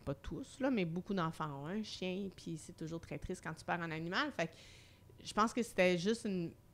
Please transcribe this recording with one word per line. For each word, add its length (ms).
pas 100
tous, 440
là, 120
mais 140
beaucoup 300
d'enfants 480
ont 60
un 160
chien, 500
puis 240
c'est 180
toujours 240
très 180
triste 260
quand 100
tu 100
perds 180
un 100
animal. 440
Fait 120
que 40
je 80
pense 200
que 100
c'était 340
juste 280
une, 260